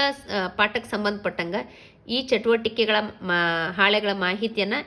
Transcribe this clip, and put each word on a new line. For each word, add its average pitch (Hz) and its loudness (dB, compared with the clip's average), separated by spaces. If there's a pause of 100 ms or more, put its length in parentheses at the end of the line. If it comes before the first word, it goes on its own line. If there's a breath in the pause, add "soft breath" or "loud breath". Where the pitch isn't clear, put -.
(360)
ಆ, 190 0
ಪಾಠಕ್ಕೆ 208 -2
ಸಂಬಂಧಪಟ್ಟಂಗ 202 -2 (520 loud breath)
ಈ 247 -2
ಚಟುವಟಿಕೆಗಳ 226 2 (260)
ಮಾ-, 170 0
ಹಾಳೆಗಳ 208 4
ಮಾಹಿತಿಯನ್ನ 202 -2 (140)